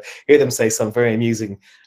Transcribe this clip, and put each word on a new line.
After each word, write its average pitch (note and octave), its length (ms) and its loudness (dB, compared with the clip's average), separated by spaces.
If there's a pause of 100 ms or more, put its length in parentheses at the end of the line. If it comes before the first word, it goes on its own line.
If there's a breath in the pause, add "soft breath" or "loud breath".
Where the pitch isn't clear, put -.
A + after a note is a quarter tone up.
(280 loud breath)
hear C#3+ 100 6
them C3+ 140 2
say A2+ 180 0
some A2 220 -2
very A#2+ 240 0
amusing, A2 420 -2 (300 loud breath)